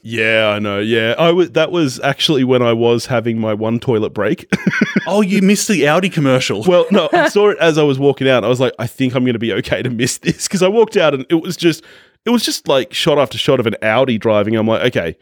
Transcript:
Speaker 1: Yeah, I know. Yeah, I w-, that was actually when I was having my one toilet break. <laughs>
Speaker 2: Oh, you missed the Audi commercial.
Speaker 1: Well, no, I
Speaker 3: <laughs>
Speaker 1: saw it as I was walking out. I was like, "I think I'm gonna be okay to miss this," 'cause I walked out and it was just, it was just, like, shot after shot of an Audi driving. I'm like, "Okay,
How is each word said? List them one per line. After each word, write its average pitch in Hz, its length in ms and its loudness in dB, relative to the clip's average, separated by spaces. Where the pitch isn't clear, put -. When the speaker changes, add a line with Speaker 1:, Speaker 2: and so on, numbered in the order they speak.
Speaker 1:
Yeah, 110 540 0
I 104 40 -4
know. 104 200 -4
Yeah, 113 400 0
I 170 80 4
w-, 170 220 2
that 156 240 0
was 151 260 -2
actually 139 460 0
when 127 160 2
I 117 100 2
was 117 360 0
having 117 300 -2
my 110 160 -2
one 110 280 -4
toilet 107 300 -2
break. 107 420 -4
<laughs> - 40 -2
Speaker 2:
Oh, 202 120 0
you 202 200 0
missed 196 280 2
the 147 180 2
Audi 175 220 0
commercial. 127 540 0
Speaker 1:
Well, 175 280 4
no, 180 220 2
I 339 160 2
Speaker 3:
<laughs> - 0 -
Speaker 1:
saw 208 200 2
it 160 100 -2
as 156 180 4
I 156 60 4
was 139 140 2
walking 135 300 2
out. 123 160 2
I 107 60 0
was 127 100 0
like, 127 180 0
"I 113 100 -6
think 127 280 -4
I'm 127 100 0
gonna 120 140 0
be 107 140 -2
okay 107 280 -2
to 123 80 -4
miss 123 280 -2
this," - 320 -4
'cause 180 120 -2
I 185 60 4
walked 220 300 2
out 156 160 2
and 131 160 -6
it 175 60 2
was 165 200 -4
just, 165 260 0
it 226 60 0
was 240 120 2
just, - 240 -6
like, 135 260 0
shot 147 240 0
after 131 200 -2
shot 131 240 0
of 110 60 0
an 104 140 -2
Audi 117 360 2
driving. 107 400 0
I'm 110 100 0
like, 110 140 0
"Okay, 85 280 -4